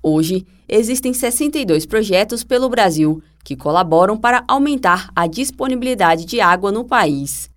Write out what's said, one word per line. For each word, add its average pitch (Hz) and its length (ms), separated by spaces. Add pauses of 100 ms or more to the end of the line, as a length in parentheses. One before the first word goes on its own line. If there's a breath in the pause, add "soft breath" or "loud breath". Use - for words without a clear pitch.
Hoje, 160 420 (240 soft breath)
existem 233 440
sessenta 285 440
e 269 80
dois 160 220
projetos 214 560
pelo 247 260
Brasil 156 540 (200)
que 139 120
colaboram 170 600
para 240 320
aumentar 262 680
a 170 100
disponibilidade 233 1000
de 233 140
água 185 320
no 226 120
país. 156 720